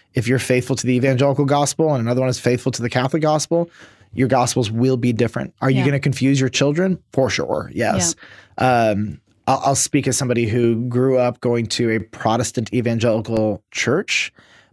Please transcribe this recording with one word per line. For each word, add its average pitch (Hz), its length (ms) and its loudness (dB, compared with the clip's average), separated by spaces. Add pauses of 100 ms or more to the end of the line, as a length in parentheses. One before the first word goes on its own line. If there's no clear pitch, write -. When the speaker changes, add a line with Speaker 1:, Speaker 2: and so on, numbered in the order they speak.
(140)
Speaker 1:
If 113 120 -2
you're 127 140 2
faithful 127 340 0
to - 100 -4
the 123 100 0
evangelical 135 500 2
gospel 147 500 0
and 127 60 -2
another 123 220 0
one 131 80 0
is 127 100 -4
faithful 123 320 0
to 113 100 -8
the 117 80 -4
Catholic 139 320 0
gospel, 156 480 0 (440)
your 127 140 0
gospels 120 420 2
will 123 280 0
be 123 120 0
different. 117 520 -2
Are 135 80 2
you 135 80 2
Speaker 2:
Yeah. 131 80 2
Speaker 1:
gonna 143 120 2
confuse 139 400 2
your 131 120 0
children? 160 480 0 (140)
For 131 180 2
sure, - 440 -4
yes. 104 400 0 (460)
Speaker 2:
Yeah. 120 300 4
Speaker 1:
Um, 104 300 -4 (260)
I'll, 131 180 0
I'll 139 100 2
speak - 320 0
as 127 120 -2
somebody 120 300 0
who 117 400 0
grew 127 280 2
up 123 240 0
going 120 280 0
to 117 220 0
a 110 80 0
Protestant - 760 -2
evangelical 110 960 0
church, - 600 -2 (420)